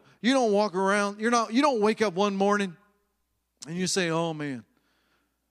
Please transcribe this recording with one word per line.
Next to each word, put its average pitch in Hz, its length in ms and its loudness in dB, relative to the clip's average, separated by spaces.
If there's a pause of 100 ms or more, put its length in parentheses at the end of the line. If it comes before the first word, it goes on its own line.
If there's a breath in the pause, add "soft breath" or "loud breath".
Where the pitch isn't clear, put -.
(220 soft breath)
you 247 120 2
don't 247 180 2
walk 202 240 2
around, 202 440 0
you're 220 120 0
not, 226 220 0
you 247 80 2
don't 269 200 2
wake 214 200 2
up 208 120 0
one 196 220 0
morning 196 400 0 (920)
and 165 80 -8
you 180 120 -2
say, 180 220 0
"Oh 165 240 -2
man, 143 300 -10 (880)